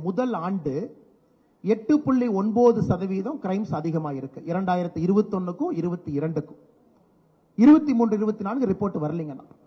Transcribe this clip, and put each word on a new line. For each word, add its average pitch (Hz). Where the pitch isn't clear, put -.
முதல் 196
ஆண்டு 165
எட்டு 226
புள்ளி 254
ஒன்பது 226
சதவீதம் 190
கிரைம்ஸ் 190
அதிகமா 156
இருக்கு. 135
இரண்டாயிரத்தி 180
இருபத்தொன்னுக்கும் 196
இருபத்தி 170
இரண்டுக்கும். 151
இருபத்தி 294
மூன்று, 226
இருபத்தி 214
நான்கு 233
ரிப்போர்ட் 190
வரலைங்கண்ணா. 151